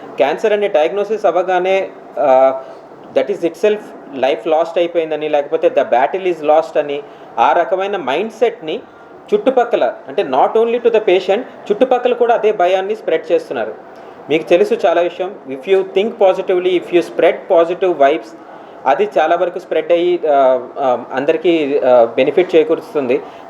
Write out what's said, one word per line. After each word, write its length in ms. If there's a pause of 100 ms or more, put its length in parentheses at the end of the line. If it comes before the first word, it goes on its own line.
(160)
క్యాన్సర్ 360
అనే 160
డయాగ్నోసిస్ 580
అవ్వగానే, 600 (300)
ఆ, 440 (560)
that 140
is 120
itself 340 (400)
life 300
lost 280
అయిపోయిందని, 520
లేకపోతే 400
the 140
battle 500
is 100
lost 360
అని, 240 (360)
ఆ 140
రకమైన 440
మైండ్సెట్ని 840 (540)
చుట్టుపక్కల, 580 (160)
అంటే, 140
not 400
only 160
to 120
the 100
patient, 400
చుట్టుపక్కల 720
కూడా 220
అదే 180
భయాన్ని 440
స్ప్రెడ్ 360
చేస్తున్నారు. 420 (540)
మీకు 140
తెలుసు 320 (120)
చాలా 160
విషయం, 320 (140)
if 260
you 80
think 260
positively, 720
if 140
you 80
spread 320 (180)
positive 400
vibes, 360 (580)
అది 220 (100)
చాలా 180
వరకు 220
స్ప్రెడ్ 340
అయ్యి, 360
ఆ, 400 (100)
ఆ, 340
అందరికీ, 720
ఆ, 200 (120)
బెనిఫిట్ 400
చేకూరుస్తుంది. 640 (300)